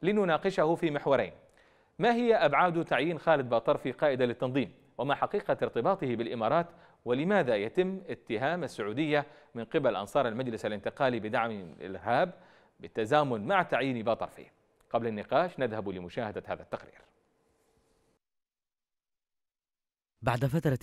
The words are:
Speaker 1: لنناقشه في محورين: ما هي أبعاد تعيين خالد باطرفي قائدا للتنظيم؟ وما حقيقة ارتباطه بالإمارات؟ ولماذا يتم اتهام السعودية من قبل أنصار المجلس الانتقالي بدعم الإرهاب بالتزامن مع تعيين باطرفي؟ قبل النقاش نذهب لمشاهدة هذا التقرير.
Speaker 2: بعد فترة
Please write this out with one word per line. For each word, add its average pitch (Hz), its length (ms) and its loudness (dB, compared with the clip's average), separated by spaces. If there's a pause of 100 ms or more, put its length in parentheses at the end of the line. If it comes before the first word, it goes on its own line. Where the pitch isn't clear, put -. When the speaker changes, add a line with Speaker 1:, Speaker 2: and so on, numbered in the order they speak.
Speaker 1:
لنناقشه 180 720 2
في 165 160 0
محورين: 135 420 2 (680)
ما 233 160 4
هي 233 200 4
أبعاد 160 500 4
تعيين 151 340 0
خالد 143 300 2
باطرفي 123 440 2
قائدا 131 340 2
للتنظيم؟ 127 460 -2 (260)
وما 135 160 0
حقيقة 143 480 0
ارتباطه 120 540 0
بالإمارات؟ 117 500 0 (380)
ولماذا 135 520 2
يتم 185 520 -2
اتهام 139 560 -4
السعودية 139 640 -2 (280)
من 117 100 -8
قبل 127 320 0
أنصار 117 320 0
المجلس 113 380 -4
الانتقالي 113 540 -2
بدعم 117 300 -2 (300)
الإرهاب 110 540 -2 (460)
بالتزامن 117 640 0
مع 185 160 2
تعيين 135 400 -2
باطرفي؟ 104 440 -4 (440)
قبل 117 160 0
النقاش 127 520 0
نذهب 110 300 -4
لمشاهدة 95 580 -8
هذا 90 160 -8
التقرير. - 380 -12 (3250)
Speaker 2:
بعد 120 240 0
فترة 139 360 0